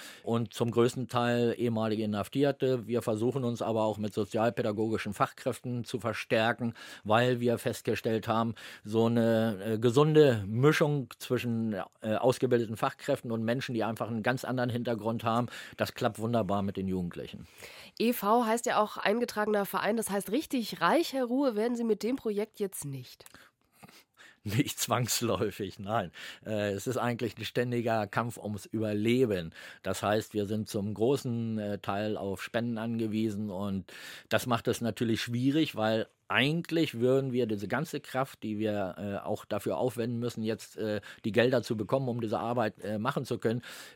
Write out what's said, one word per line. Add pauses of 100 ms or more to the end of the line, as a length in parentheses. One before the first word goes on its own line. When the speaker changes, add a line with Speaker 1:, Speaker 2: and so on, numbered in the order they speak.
(220)
Speaker 1:
Und
zum
größten
Teil
ehemalige
Inhaftierte.
Wir
versuchen
uns
aber
auch
mit
sozialpädagogischen
Fachkräften
zu
verstärken, (300)
weil
wir
festgestellt
haben, (300)
so
eine, (160)
äh,
gesunde
Mischung (100)
zwischen, (260)
äh,
ausgebildeten
Fachkräften
und
Menschen,
die
einfach
einen
ganz
anderen
Hintergrund
haben, (280)
das
klappt
wunderbar
mit
den
Jugendlichen. (520)
Speaker 2:
E
V
heißt
ja
auch
eingetragener
Verein,
das
heißt,
richtig
reich,
Herr
Ruhe,
werden
Sie
mit
dem
Projekt
jetzt
nicht? (920)
Speaker 1:
<laughs>
Nicht
zwangsläufig,
nein. (340)
Äh,
es
ist
eigentlich
ein
ständiger
Kampf
ums
Überleben. (320)
Das
heißt,
wir
sind
zum
großen,
äh,
Teil
auf
Spenden
angewiesen
und (360)
das
macht
es
natürlich
schwierig,
weil (220)
eigentlich
würden
wir
diese
ganze
Kraft,
die
wir,
äh,
auch
dafür
aufwenden
müssen,
jetzt,
äh, (240)
die
Gelder
zu
bekommen,
um
diese
Arbeit,
äh,
machen
zu
können, (340)